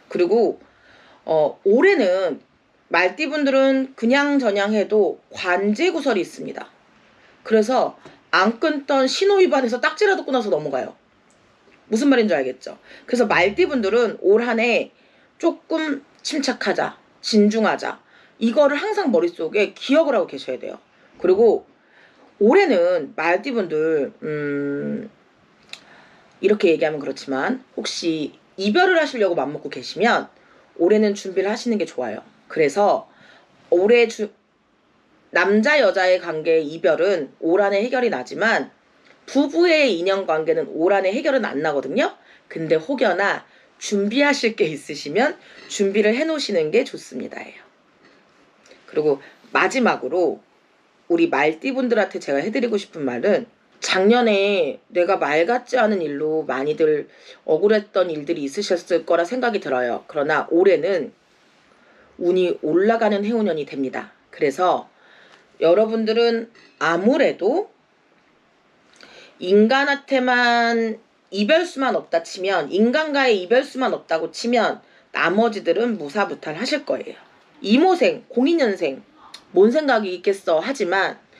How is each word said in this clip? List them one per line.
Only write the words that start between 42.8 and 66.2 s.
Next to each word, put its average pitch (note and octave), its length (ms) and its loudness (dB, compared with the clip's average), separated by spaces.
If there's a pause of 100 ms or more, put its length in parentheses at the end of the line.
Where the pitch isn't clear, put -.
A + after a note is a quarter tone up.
준비하실 A#3 760 0
게 - 80 0
있으시면 D#3 760 -4 (300)
준비를 G#3 480 0
해놓으시는 C4 560 -2
게 B3+ 140 2
좋습니다예요. - 760 -14 (1200)
그리고 D3+ 360 -2 (300)
마지막으로 E3 880 0 (680)
우리 E3+ 180 2
말띠분들한테 G#3 920 -2
제가 C#3+ 200 -2
해드리고 A3 380 -4
싶은 E3 260 -10
말은 C#3 440 -2 (320)
작년에 G3+ 1000 2 (100)
내가 F3+ 280 0
말 D#3 280 0
같지 B3 320 -2
않은 G#3+ 240 2
일로 D#3 420 -4
많이들 C#3+ 640 -2 (380)
억울했던 F#3+ 640 0
일들이 D3+ 340 -6
있으셨을 E3 600 -4
거라 E3+ 200 2
생각이 A#3+ 340 -4
들어요. B2 480 -4
그러나 D3 440 -2
올해는 E3+ 600 2 (1040)
운이 F3+ 440 0
올라가는 G#3 640 0
해운년이 G#3 420 -2
됩니다. C3+ 460 -8 (180)
그래서 D#3 600 -2 (720)
여러분들은 A3 920 2 (260)